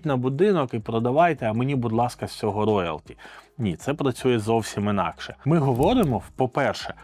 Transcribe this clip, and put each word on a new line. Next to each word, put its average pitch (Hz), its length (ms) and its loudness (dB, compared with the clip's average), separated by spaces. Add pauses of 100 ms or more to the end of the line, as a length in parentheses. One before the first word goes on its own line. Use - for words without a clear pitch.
на 139 100 2
будинок 139 580 2
і 113 40 -2
продавайте, 127 680 2
а 107 60 0
мені, 131 220 0
будь 120 180 -2
ласка, 104 360 -2
з - 40 -16
цього 107 320 -2
роялті. 90 520 0 (420)
Ні, 95 180 -2
це - 180 -4
працює 131 440 0
зовсім 107 500 0
інакше. 92 460 -4 (100)
Ми 165 140 2
говоримо, 139 640 2 (140)
по-перше, 127 680 -2